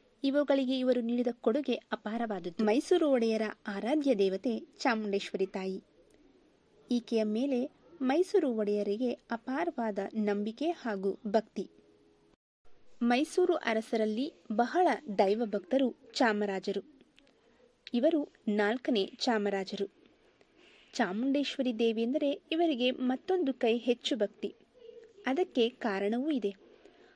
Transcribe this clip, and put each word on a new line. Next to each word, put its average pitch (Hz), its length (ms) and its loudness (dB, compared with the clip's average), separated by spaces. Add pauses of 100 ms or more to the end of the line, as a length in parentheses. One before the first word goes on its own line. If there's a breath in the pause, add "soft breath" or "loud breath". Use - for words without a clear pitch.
(220 soft breath)
ಇವುಗಳಿಗೆ 269 560 2
ಇವರು 254 220 2
ನೀಡಿದ 240 300 0
ಕೊಡುಗೆ 247 420 0
ಅಪಾರವಾದದ್ದು. 214 920 -4
ಮೈಸೂರು 302 460 4
ಒಡೆಯರ 226 320 2 (260)
ಆರಾಧ್ಯ 226 480 0
ದೇವತೆ 196 440 0 (200)
ಚಾಮುಂಡೇಶ್ವರಿ 202 680 -2
ತಾಯಿ. 190 380 -6 (1080)
ಈಕೆಯ 233 320 0
ಮೇಲೆ 247 460 -2 (320)
ಮೈಸೂರು 302 480 2
ಒಡೆಯರಿಗೆ 208 640 0
ಅಪಾರವಾದ 240 880 -4 (140)
ನಂಬಿಕೆ 214 560 -2
ಹಾಗೂ 202 580 -4
ಭಕ್ತಿ. 214 420 -2 (1300)
ಮೈಸೂರು 311 520 2
ಅರಸರಲ್ಲಿ 220 800 -2 (180)
ಬಹಳ 247 360 2 (320)
ದೈವಭಕ್ತರು 220 760 0 (180)
ಚಾಮರಾಜರು. 202 920 -2 (880 soft breath)
ಇವರು 294 400 0 (140)
ನಾಲ್ಕನೇ 208 680 0
ಚಾಮರಾಜರು. 202 680 -2 (1080 soft breath)
ಚಾಮುಂಡೇಶ್ವರಿ 247 840 0
ದೇವಿ 226 240 2
ಎಂದರೆ 277 480 -2
ಇವರಿಗೆ 302 400 2
ಮತ್ತೊಂದು 262 640 0
ಕೈ 233 240 2
ಹೆಚ್ಚು 247 380 0
ಭಕ್ತಿ. - 400 -4 (720)
ಅದಕ್ಕೆ 269 420 2
ಕಾರಣವೂ 226 600 -2
ಇದೆ. 208 180 0 (680 soft breath)